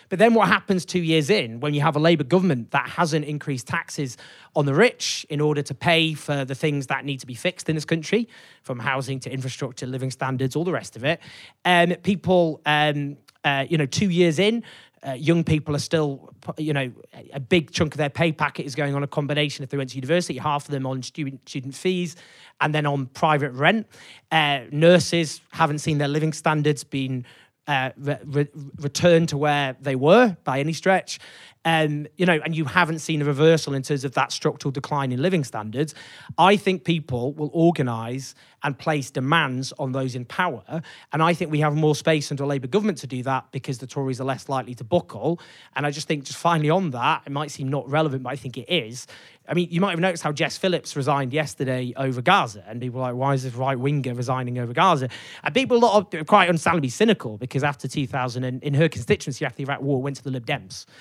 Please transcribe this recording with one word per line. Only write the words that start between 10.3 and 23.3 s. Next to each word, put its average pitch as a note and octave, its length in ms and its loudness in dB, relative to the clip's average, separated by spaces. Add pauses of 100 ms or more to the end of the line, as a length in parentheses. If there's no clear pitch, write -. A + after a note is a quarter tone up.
all D#3 80 0
the F3+ 80 -2
rest A2 240 -6
of A2+ 80 -12
it? D3+ 160 0 (460)
Um, F3 260 4 (120)
people, F3 640 2
um, D3 520 2 (260)
uh, C#3 260 2
you E3 80 0
know, D3 80 2
two F#3+ 240 0
years E3+ 300 4
in, A3+ 240 2 (440)
uh, C#3 60 -6
young E3 300 2
people D3+ 320 0
are D3 40 0
still, D3 520 -2 (280)
you D#3 140 -2
know, C3 180 -2 (240)
a, - 180 -20
a C#3+ 60 -8
big D3 320 2
chunk D3+ 240 0
of - 20 -12
their D3 120 0
pay E3 220 2
packet D3 360 -4
is C3 80 -10
going C#3+ 180 -2
on C#3 80 -2
a C#3 60 -4
combination C#3+ 560 -2
if B2+ 80 -12
they C#3+ 60 -4
went C3+ 120 -4
to A#2+ 60 -12
university, C#3 420 0
half C#3+ 280 -2
of C#3+ 60 -10
them C3+ 140 -4
on C3 160 -4
student, C3+ 480 -10
student C3+ 240 -8
fees F3+ 420 -2 (440)
and D3 160 0
then D3+ 100 0
on C#3+ 220 -2
private D3+ 420 0